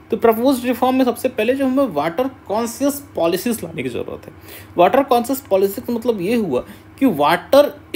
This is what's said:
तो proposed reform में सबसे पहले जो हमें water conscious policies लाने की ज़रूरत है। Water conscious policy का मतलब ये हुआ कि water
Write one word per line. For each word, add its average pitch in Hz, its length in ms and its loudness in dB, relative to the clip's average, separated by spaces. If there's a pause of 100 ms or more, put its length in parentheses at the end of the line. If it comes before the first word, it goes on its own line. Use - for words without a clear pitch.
(100)
तो 226 60 0
proposed 233 480 2
reform 254 320 0
में 262 80 4
सबसे 247 240 -2
पहले 233 260 0
जो 269 120 -2
हमें 262 200 2
water 165 420 -2
conscious 233 760 -4 (120)
policies 180 480 -2
लाने 160 180 -10
की 131 60 -4
ज़रूरत - 380 -10
है। - 60 -20 (440)
Water 277 260 4
conscious 254 380 0
policy 196 400 0
का 247 120 -6
मतलब 233 280 -2
ये 196 140 -2
हुआ 175 260 0 (380)
कि 269 80 2
water 170 760 2 (160)